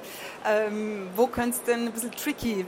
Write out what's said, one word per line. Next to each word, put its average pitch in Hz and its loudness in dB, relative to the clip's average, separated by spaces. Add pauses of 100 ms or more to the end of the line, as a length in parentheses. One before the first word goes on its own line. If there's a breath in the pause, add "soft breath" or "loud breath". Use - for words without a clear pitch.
(460 loud breath)
ähm, 214 0
wo 233 6
könnte 240 0
es - -6
denn 240 2
ein 220 -2
bisschen 226 -4
tricky 226 0